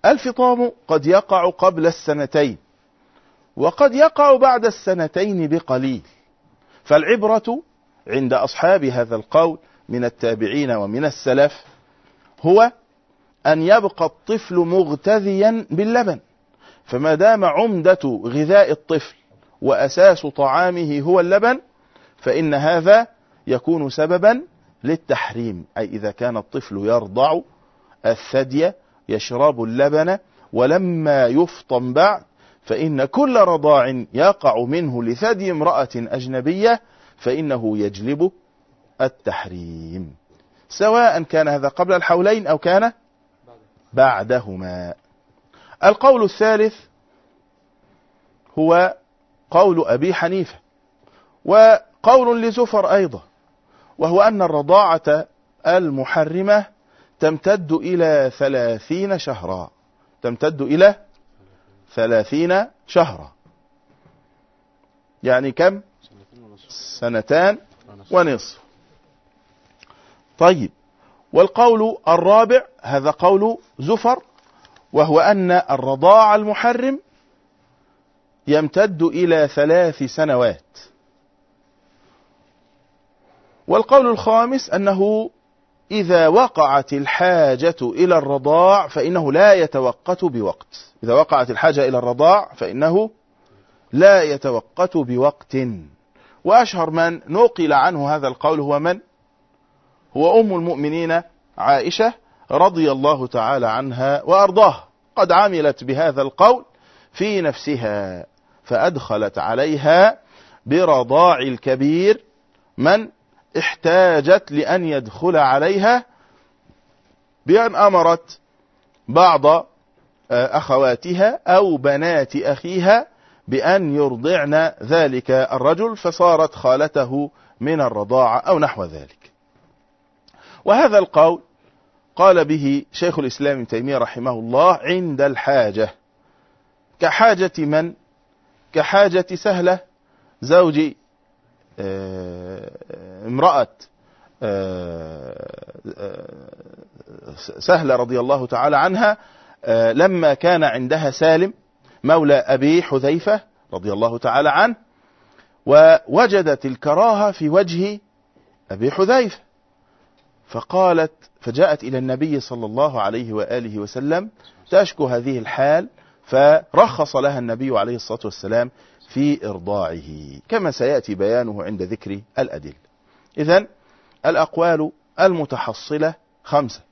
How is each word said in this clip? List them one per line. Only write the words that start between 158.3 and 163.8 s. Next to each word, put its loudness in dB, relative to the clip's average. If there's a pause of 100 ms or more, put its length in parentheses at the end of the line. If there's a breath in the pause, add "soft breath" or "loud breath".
أبي -4
حذيفة، 0 (1080)
فقالت، 0 (300)
فجاءت -2
إلى -8
النبي -4
صلى -10
الله -2
عليه -4
وآله -6
وسلم -6 (420 soft breath)